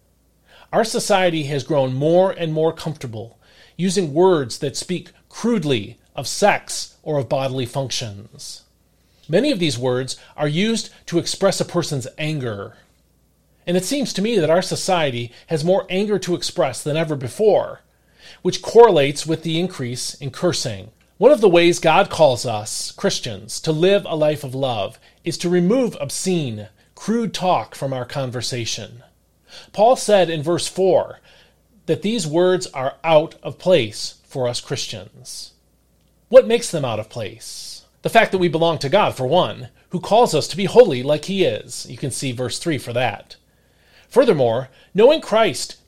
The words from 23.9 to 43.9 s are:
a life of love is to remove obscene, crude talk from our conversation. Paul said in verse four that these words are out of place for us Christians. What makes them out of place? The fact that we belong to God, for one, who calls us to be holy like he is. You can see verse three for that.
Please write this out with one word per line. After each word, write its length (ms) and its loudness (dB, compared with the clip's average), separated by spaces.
a 80 -4
life 260 0
of 120 -10
love 440 -4
is 160 -6
to 100 -2
remove 520 2
obscene, 680 -4
crude 380 -2
talk 420 -2
from 180 -6
our 140 -6
conversation. 960 -8
Paul 240 4
said 340 4
in 120 -4
verse 240 -2
four 540 0
that 160 -2
these 240 -4
words 420 0
are 360 -6
out 380 4
of 160 -10
place 680 0
for 220 -4
us 120 -6
Christians. 920 -12
What 180 8
makes 240 -2
them 140 -4
out 160 -4
of 80 -10
place? 760 -14
The 60 -4
fact 240 4
that 60 0
we 100 2
belong 300 0
to 100 -4
God, 260 2
for 120 -4
one, 420 0
who 100 -6
calls 340 4
us 140 0
to 80 -10
be 80 -2
holy 380 4
like 240 -2
he 180 0
is. 460 -6
You 80 -16
can 120 -6
see 220 -6
verse 260 -6
three 200 -4
for 160 -10
that. 420 -4